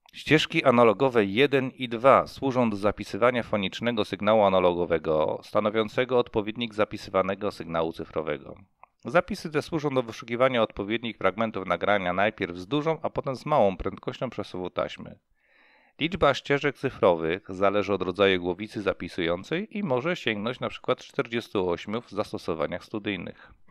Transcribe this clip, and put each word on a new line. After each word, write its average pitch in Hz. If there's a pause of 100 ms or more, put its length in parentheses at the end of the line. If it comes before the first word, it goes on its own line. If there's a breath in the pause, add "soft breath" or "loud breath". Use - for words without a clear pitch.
(120)
Ścieżki -
analogowe 120
jeden 127
i 127
dwa 113
służą 123
do 104
zapisywania 107
fonicznego 107
sygnału 104
analogowego, 87
stanowiącego 110
odpowiednik 110
zapisywanego 98
sygnału 82
cyfrowego. 78 (480)
Zapisy 170
te 147
służą 147
do 131
wyszukiwania 120
odpowiednich 110
fragmentów 95
nagrania 92
najpierw 92
z 90
dużą, 151
a 117
potem 135
z -
małą 113
prędkością 117
przesuwu 92
taśmy. - (800 soft breath)
Liczba 160
ścieżek 143
cyfrowych 90
zależy 98
od 90
rodzaju 92
głowicy 92
zapisującej 92
i 202
może 151
sięgnąć 110
na 117
przykład -
czterdziestu 113
ośmiu 104
w -
zastosowaniach 90
studyjnych. 101 (180)